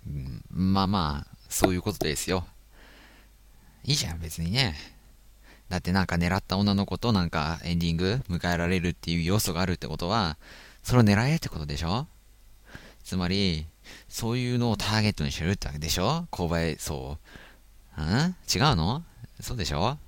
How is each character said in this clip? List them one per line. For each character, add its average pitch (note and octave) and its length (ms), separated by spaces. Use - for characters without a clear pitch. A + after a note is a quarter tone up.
う - 40
ん。 C2 380
ま F#2+ 320
あ F#2+ 60
ま D#2+ 380
あ、 - 120
そ - 220
う F#2 40
い F2+ 40
う F2+ 40
こ G#2 120
と D2+ 60
で D2+ 160
す - 140
よ。 F#2 160
い C3 100
い - 20
じ D3 100
ゃ E2 80
ん、 E2 60
別 E2 220
に E2+ 100
ね。 A2+ 240
だ F2+ 80
っ F2 40
て F2 100
な F#2 120
ん F2 40
か F2+ 80
狙 F2 200
っ G2 60
た - 160
女 G2+ 160
の G2 140
子 F#2 100
と A#2+ 160
な F#2 100
ん E2 60
か D#2 340
エ E2+ 120
ン E2+ 40
デ E2+ 80
ィ E2 60
ン E2 40
グ G2 300
迎 F2 260
え E2+ 40
ら E2+ 100
れ F#2 120
る F2 100
っ D#2+ 40
て - 180
い E2+ 80
う E2 40
要 F#2+ 160
素 G2 140
が E2 80
あ F#2 40
る F2+ 80
っ E2 40
て - 100
こ D2 100
と F2 120
は、 F#2+ 280
そ - 140
れ B2 60
を - 20
狙 G#2 240
え D#3 80
っ E3 40
て - 100
こ - 100
と D2+ 80
で D2 100
し D2+ 60
ょ？ G#2+ 240
つ - 120
ま F2+ 120
り、 F2+ 400
そ A2+ 240
う B2 80
い B2 160
う - 20
の A#2+ 140
を G#2 60
タ - 160
ー G#2+ 100
ゲ G#2+ 60
ッ F#2+ 40
ト D2+ 100
に C#2+ 80
し - 60
て D2+ 80
る F2+ 60
っ G2+ 60
て - 100
わ D2 60
け D2 40
で D2+ 120
し D#2 100
ょ？ D#3+ 320
購 F2 180
買 E2 280
層。 C#2 420
う D#2 60
ん？ D2+ 40
違 C3+ 540
う C3+ 160
の？ G#2 280
そ - 120
う B2 40
で F#2 80
し D2 80
ょ？ A2+ 340